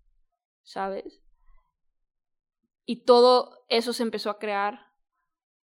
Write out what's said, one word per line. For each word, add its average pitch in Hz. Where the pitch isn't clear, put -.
¿sabes? -
Y 240
todo 247
eso 233
se 240
empezó 214
a 208
crear 208